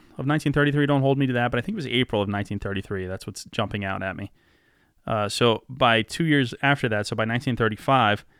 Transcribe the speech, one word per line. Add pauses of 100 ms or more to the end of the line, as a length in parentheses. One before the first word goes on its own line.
(180)
of
nineteen
thirty-three.
Don't
hold
me
to
that,
but
I
think
it
was
April
of
nineteen
thirty-three.
That's
what's
jumping
out
at
me. (720)
Uh,
so
by
two
years
after
that,
so
by
nineteen
thirty-five, (140)